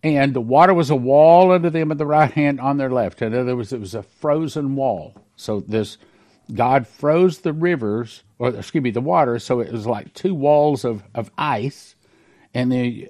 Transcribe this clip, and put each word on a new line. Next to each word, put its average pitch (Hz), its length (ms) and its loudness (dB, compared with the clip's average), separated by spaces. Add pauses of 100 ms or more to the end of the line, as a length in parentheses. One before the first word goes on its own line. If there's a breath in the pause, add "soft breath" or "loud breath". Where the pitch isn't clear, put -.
And 139 320 2
the 127 60 -2
water 151 340 4
was 160 160 0
a 147 60 2
wall 156 560 6
unto 170 180 2
them 156 220 -2
at 147 60 -6
the 151 80 -4
right 151 260 2
hand 143 280 0
on 139 160 -2
their 135 140 -2
left. 120 320 -2
In 113 120 -4
other 127 220 -2
words, 117 160 -8
it 120 80 -8
was 98 140 -12
a 107 80 -8
frozen 147 720 -4
wall. 117 400 -4 (220)
So 107 240 -6
this, 107 360 -6 (560 soft breath)
God 120 340 0
froze 165 520 0
the 160 140 -6
rivers, 120 720 -4 (140)
or 120 100 0
excuse 123 340 -4
me, 123 80 0
the 113 100 -4
water, 139 380 0
so 123 220 -4
it 98 100 -6
was 110 160 -8
like 110 260 -6
two 190 220 -4
walls 147 500 2
of, 113 200 -6 (100)
of 110 240 -8
ice. 139 560 -6 (600 soft breath)
And 127 160 -2
the, 123 400 -4